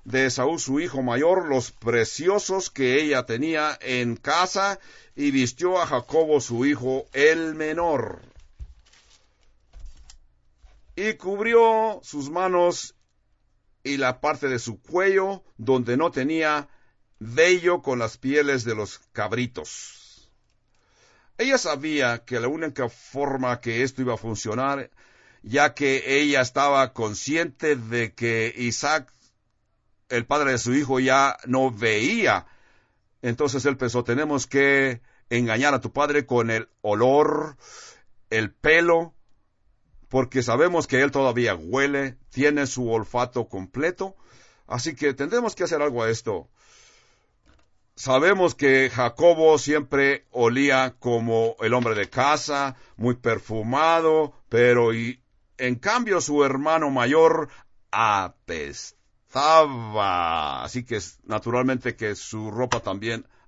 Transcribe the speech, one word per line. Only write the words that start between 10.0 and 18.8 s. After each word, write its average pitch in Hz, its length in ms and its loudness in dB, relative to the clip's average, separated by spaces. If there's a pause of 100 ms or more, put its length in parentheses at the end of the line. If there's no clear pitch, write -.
Y 214 200 -4
cubrió 220 880 2
sus 143 260 -8
manos 175 680 0 (880)
y 139 140 -6
la 127 240 -2
parte 147 260 -2
de 123 120 -2
su 113 220 -12
cuello, 190 600 0 (140)
donde 123 400 0
no 165 120 2
tenía 151 600 -2 (500)
vello, 170 640 2
con 127 180 -2
las 113 180 -6
pieles 139 460 0
de 113 120 -4
los 104 240 -8 (120)